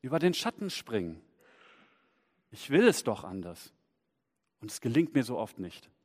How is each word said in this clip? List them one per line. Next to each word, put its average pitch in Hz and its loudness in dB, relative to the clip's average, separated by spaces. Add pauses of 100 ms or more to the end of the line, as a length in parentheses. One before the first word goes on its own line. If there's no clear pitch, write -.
über 139 0
den 175 4
Schatten 208 -4
springen? 87 -4 (1300)
Ich - -12
will 196 8
es - 6
doch 107 -2
anders. 90 -10 (880)
Und 107 -14
es - -10
gelingt 147 2
mir 135 4
so 120 -4
oft - -6
nicht. - -12 (140)